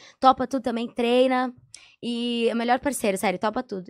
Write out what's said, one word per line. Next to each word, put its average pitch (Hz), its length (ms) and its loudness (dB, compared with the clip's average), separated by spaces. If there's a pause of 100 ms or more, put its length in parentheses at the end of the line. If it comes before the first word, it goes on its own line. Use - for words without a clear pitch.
(200)
Topa 262 260 4
tudo 262 160 -4
também, 240 260 -4
treina. 254 640 2 (540)
E 233 440 -2
é - 20 -4
o 226 60 -2
melhor 240 220 2
parceiro, 233 360 -2
sério, 185 220 -2
topa 214 240 -2
tudo. 190 280 -10